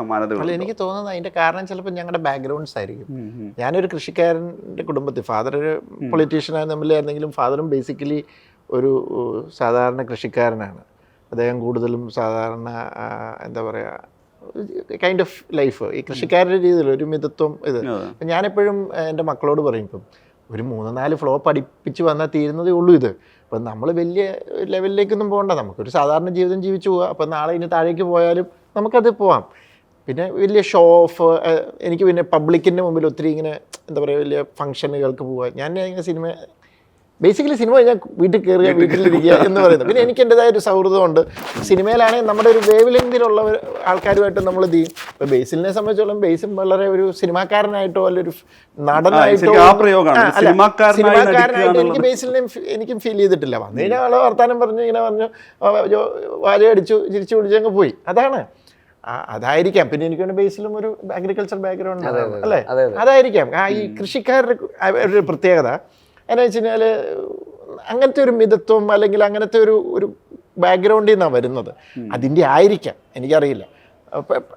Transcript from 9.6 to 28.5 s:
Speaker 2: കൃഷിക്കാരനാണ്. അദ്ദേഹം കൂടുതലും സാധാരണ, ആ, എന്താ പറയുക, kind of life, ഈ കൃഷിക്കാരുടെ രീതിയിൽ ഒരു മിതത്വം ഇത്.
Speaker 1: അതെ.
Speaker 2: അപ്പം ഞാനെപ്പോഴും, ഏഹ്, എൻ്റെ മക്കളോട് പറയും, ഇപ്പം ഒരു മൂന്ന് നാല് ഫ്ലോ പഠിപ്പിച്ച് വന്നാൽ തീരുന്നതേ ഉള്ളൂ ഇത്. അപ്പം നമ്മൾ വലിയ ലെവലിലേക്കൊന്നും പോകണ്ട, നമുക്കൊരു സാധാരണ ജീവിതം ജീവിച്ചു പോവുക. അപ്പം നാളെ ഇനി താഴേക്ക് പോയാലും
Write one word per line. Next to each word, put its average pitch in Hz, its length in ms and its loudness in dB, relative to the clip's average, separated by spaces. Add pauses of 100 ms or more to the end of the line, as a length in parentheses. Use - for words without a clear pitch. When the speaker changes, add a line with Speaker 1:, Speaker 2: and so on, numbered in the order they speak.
Speaker 2:
കൃഷിക്കാരനാണ്. 113 800 -6 (520)
അദ്ദേഹം 120 320 -4
കൂടുതലും 120 460 -6
സാധാരണ, 113 580 -6 (340)
ആ, 113 40 -12 (400)
എന്താ 117 220 -12
പറയുക, 107 240 -12 (1080)
kind 185 220 -2
of - 60 -16 (280)
life, 139 220 -2 (180)
ഈ - 100 -10
കൃഷിക്കാരുടെ 180 560 0
രീതിയിൽ 170 320 2
ഒരു 151 80 -6
മിതത്വം 151 480 -6 (180)
ഇത്. 123 80 -4
Speaker 1:
അതെ. 113 280 -8
Speaker 2:
അപ്പം 160 260 -14
ഞാനെപ്പോഴും, 202 460 -2 (200)
ഏഹ്, 160 140 -4
എൻ്റെ 160 100 -6
മക്കളോട് 147 460 -2
പറയും, 113 160 -4
ഇപ്പം 95 180 -18 (480)
ഒരു 110 120 -10
മൂന്ന് 113 340 -10
നാല് 143 240 -4
ഫ്ലോ 139 120 -2 (140)
പഠിപ്പിച്ച് 147 600 -6
വന്നാൽ 151 260 -2
തീരുന്നതേ 156 440 -2
ഉള്ളൂ 175 160 4
ഇത്. 127 140 2 (360)
അപ്പം 113 200 -8
നമ്മൾ 110 240 -8 (120)
വലിയ 175 240 -4 (480)
ലെവലിലേക്കൊന്നും 196 580 -2
പോകണ്ട, 196 220 -2
നമുക്കൊരു 110 380 -8
സാധാരണ 156 380 0
ജീവിതം 185 380 -2
ജീവിച്ചു 190 240 -4
പോവുക. 180 220 0
അപ്പം 160 180 -4
നാളെ 156 280 -4
ഇനി 170 80 -6
താഴേക്ക് 170 360 0
പോയാലും 175 440 0 (300)